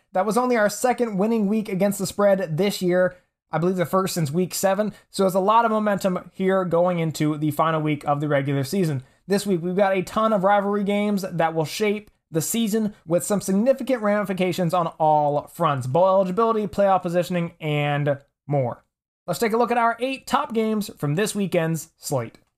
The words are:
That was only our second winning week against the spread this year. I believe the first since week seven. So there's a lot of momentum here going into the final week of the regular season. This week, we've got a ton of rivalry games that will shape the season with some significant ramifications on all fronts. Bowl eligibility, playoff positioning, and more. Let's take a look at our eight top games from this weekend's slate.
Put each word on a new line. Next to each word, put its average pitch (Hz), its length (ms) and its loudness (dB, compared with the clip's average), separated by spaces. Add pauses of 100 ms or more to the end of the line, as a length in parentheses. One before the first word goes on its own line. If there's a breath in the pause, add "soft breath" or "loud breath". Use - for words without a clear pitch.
(120)
That 185 140 0
was 214 100 0
only 247 220 2
our 208 100 4
second 233 480 -2
winning 220 300 2
week 214 240 -2
against 196 280 0
the 190 80 -4
spread 190 520 2
this 196 240 0
year. 180 340 2 (380 loud breath)
I 156 40 -2
believe 180 180 0
the 170 100 0
first 190 280 0
since 160 160 -2
week 175 220 -2
seven. 196 420 -2 (160 loud breath)
So 196 120 -2
there's 190 120 2
a 196 60 0
lot 220 240 4
of 226 60 2
momentum 202 640 -2
here 190 300 2
going 175 340 2
into 151 400 -2
the 151 140 0
final 160 280 0
week 151 260 -2
of 143 140 0
the 151 80 -2
regular 139 360 0
season. 156 400 -2 (220 soft breath)
This 196 200 -2
week, 180 160 0
we've 180 140 -4
got 196 200 2
a 185 60 0
ton 220 300 0
of 196 100 2
rivalry 202 420 2
games 208 380 0
that 165 320 -2
will 160 120 0
shape 208 440 -2 (200)
the 156 100 -2
season 214 540 -2 (120 loud breath)
with 175 160 2
some 202 200 0
significant 240 580 0
ramifications 185 720 0
on 175 140 2 (120)
all 151 500 2
fronts. 143 380 -2
Bowl 165 200 2
eligibility, 196 600 2
playoff 190 360 2
positioning, 175 580 -2
and 147 560 -2 (300)
more. 135 400 -4 (400)
Let's 175 120 -4
take 226 140 0
a 233 60 2
look 233 120 0
at 240 60 0
our 233 240 0
eight 262 260 -6
top 277 280 -2
games 220 420 -2
from 147 180 -2
this 208 200 -2
weekend's 165 640 -2
slate. 123 400 -6 (200)